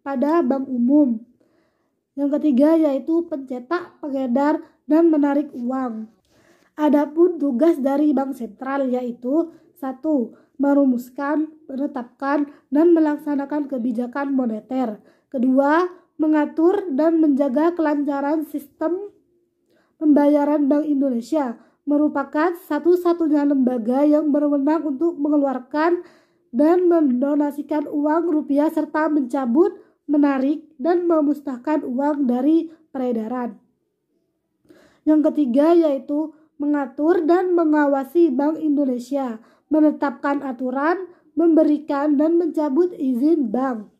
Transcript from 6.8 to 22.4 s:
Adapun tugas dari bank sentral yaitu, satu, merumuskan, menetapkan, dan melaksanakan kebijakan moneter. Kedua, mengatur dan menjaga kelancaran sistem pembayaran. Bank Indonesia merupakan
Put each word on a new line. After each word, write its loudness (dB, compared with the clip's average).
Adapun 2
tugas 2
dari 0
bank -4
sentral -6
yaitu, -4
satu, -4
merumuskan, 0
menetapkan, -6
dan 4
melaksanakan -2
kebijakan -6
moneter. -4
Kedua, 0
mengatur 2
dan 2
menjaga 2
kelancaran -2
sistem -8
pembayaran. 4
Bank 2
Indonesia -2
merupakan 0